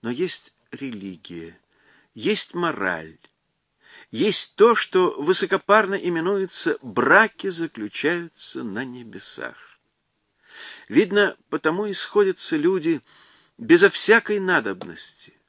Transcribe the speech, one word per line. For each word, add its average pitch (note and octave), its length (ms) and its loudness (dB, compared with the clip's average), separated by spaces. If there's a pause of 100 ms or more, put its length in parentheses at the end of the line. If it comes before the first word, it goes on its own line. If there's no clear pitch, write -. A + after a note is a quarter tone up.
Но A2+ 80 -6
есть D#3+ 420 -6 (200)
религия, F#2+ 840 -12 (540)
есть F3 420 -4
мораль, F#2 640 -4 (920)
есть - 460 -2
то, A#3 180 6
что F#3 380 0
высокопарно F#3+ 840 2
именуется F3+ 880 -4
«браки D#3 680 2
заключаются D#3+ 1120 -6
на A2 200 -8
небесах». A2 920 -16 (1080)
Видно, F#3 480 2 (140)
потому D#3+ 360 -2
и G3+ 80 -6
сходятся - 600 0
люди D#3+ 440 0 (560)
безо E3+ 340 6
всякой G#3 500 2
надобности G2 960 -4 (140)